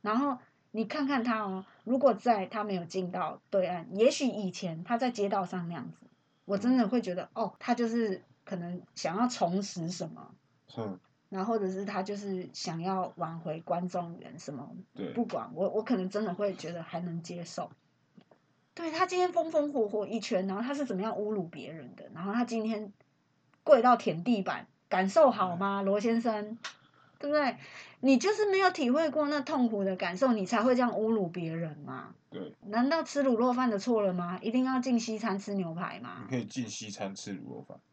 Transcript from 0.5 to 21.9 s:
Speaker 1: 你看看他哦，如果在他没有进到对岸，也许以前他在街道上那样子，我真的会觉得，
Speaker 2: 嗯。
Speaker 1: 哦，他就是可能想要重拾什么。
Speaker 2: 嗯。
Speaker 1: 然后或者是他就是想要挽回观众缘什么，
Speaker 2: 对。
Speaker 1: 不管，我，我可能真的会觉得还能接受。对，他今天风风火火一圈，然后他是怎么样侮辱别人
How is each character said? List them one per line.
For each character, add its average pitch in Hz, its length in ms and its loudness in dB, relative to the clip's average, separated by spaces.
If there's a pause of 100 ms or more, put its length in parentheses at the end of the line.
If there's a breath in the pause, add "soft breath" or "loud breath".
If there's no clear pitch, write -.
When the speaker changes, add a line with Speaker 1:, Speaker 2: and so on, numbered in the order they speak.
Speaker 1:
你 214 140 -2
看 294 200 -2
看 269 160 0
他 226 200 0
哦， 190 220 -4 (200 loud breath)
如 247 160 2
果 254 140 6
在 202 320 2
他 208 180 -4
没 202 100 -2
有 175 100 -4
进 180 280 -4
到 170 280 -4 (100)
对 190 180 2
岸， 170 260 -6
也 226 160 6
许 294 160 -2
以 202 240 -2
前 170 320 -8
他 233 160 -2
在 247 140 0
街 202 160 0
道 196 160 0
上 180 240 -6
那 170 60 -8
样 147 180 -10
子， - 60 -20 (480)
我 196 100 0
真 247 220 4
的 220 100 4
会 240 140 2
觉 180 120 -2
得， 180 100 -6 (100)
Speaker 2:
嗯。 196 100 0
Speaker 1:
哦， - 140 -4
他 240 160 0
就 240 140 0
是 220 340 0 (240)
可 196 100 -6
能 175 240 -6 (140)
想 175 240 -4
要 247 100 2
重 190 340 0
拾 175 280 -6
什 170 200 -8
么。 - 200 -18 (480)
Speaker 2:
嗯。 101 200 -6 (320)
Speaker 1:
然 190 140 -4
后 226 100 0
或 220 40 2
者 196 100 0
是 190 160 -4
他 196 160 -4
就 202 160 -4
是 196 360 -6
想 165 280 -6
要 185 360 -2
挽 165 240 -6
回 160 220 -6
观 175 260 -2
众 170 320 -4
缘 - 180 -16
什 - 160 -12
么， 170 160 -12 (240)
Speaker 2:
对。 - 200 -8
Speaker 1:
不 233 100 0
管， 120 300 -6
我， 180 160 0
我 214 120 -2
可 214 140 0
能 185 120 -2
真 208 160 -2
的 196 80 -2
会 202 220 0
觉 160 160 -10
得 170 100 -8
还 170 200 -8
能 170 220 -6
接 170 220 -10
受。 - 280 -8 (1000)
对， 330 200 -6
他 339 120 4
今 359 140 0
天 359 140 4
风 330 180 0
风 294 220 2
火 226 160 2
火 208 180 -2
一 220 140 -2
圈， 190 260 0
然 190 100 -2
后 220 60 -2
他 262 120 -2
是 285 100 -2
怎 247 100 -4
么 185 80 -2
样 220 120 -2
侮 208 180 -2
辱 202 100 -2
别 156 300 -10
人 151 240 -14